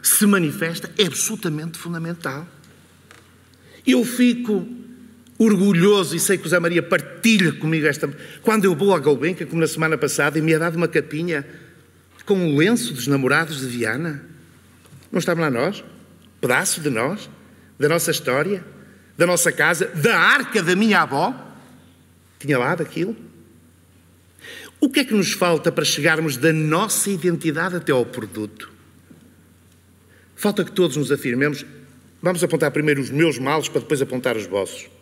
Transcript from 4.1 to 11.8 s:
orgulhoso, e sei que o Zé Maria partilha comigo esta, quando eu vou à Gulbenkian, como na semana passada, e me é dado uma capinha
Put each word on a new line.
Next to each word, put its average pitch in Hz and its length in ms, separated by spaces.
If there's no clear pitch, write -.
orgulhoso, 196 800
e 165 40
sei 190 180
que - 100
o - 20
Zé 175 100
Maria 170 220
partilha 185 720
comigo 160 340
esta, 147 240
quando 214 240
eu 185 100
vou 190 200
à 160 40
Gulbenkian, 147 460
como 156 160
na 156 60
semana 156 300
passada, 147 420
e - 20
me 160 100
é 156 60
dado 165 180
uma 170 120
capinha 156 580